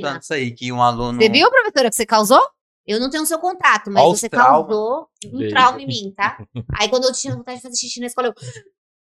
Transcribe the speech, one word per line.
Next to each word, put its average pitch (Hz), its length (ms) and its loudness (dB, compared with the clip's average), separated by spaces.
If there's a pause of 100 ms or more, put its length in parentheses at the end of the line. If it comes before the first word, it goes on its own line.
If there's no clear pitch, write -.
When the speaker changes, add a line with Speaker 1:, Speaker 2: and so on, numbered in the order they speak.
Speaker 1:
contando 135 140 -8
isso - 120 -10
aí, 127 180 -4
que 123 200 -10
um 123 100 -2
aluno 120 400 0
Speaker 2:
Você 233 80 4
viu, 339 220 4
professora, 415 380 2
que - 80 -8
você 226 80 0
causou? 220 360 4 (460)
Eu 214 140 -2
não 262 80 -4
tenho 311 160 -4
seu 320 140 -4
contato, 330 520 0
mas 196 120 4
Speaker 1:
Olha 170 100 6
os 208 60 -2
Speaker 2:
você - 100 -6
Speaker 1:
trauma. 247 360 4
Speaker 2:
causou 226 420 -4 (180)
um 220 120 -14
Speaker 3:
Veio. - 140 -4
Speaker 2:
trauma 254 300 4
em 269 60 -12
mim, 202 280 -8
tá? 208 220 -4 (160)
Speaker 1:
<laughs> 123 260 -8
Speaker 2:
Aí 220 100 2
quando 254 160 0
eu 262 80 0
tinha 262 220 -8
vontade 247 220 -14
de 233 60 -20
fazer 247 140 -14
xixi 240 240 -10
na 240 60 -8
escola, 247 220 -4
eu, 214 40 -10 (680)